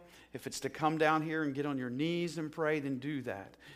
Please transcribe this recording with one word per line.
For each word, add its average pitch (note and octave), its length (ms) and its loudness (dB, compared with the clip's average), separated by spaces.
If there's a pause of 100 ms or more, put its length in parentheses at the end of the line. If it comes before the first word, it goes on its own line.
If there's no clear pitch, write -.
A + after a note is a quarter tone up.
(340)
if B2+ 140 -8
it's - 140 -6
to C3+ 80 0
come D#3 280 2
down D#3 240 6
here D#3+ 220 0
and C#3+ 100 0
get C#3+ 120 0
on C#3+ 120 -2
your B2+ 120 -2
knees E3 480 0
and D#3 140 -4
pray, D#3 280 2
then C#3 200 -2
do C#3 240 -2
that. G2 320 -6 (200)